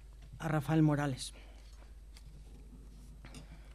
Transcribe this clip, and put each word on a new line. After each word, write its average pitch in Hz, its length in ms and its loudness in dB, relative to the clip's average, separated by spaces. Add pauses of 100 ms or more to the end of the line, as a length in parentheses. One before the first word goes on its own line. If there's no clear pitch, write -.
(400)
a 160 80 -2
Rafael 156 340 6
Morales. 143 520 6 (2500)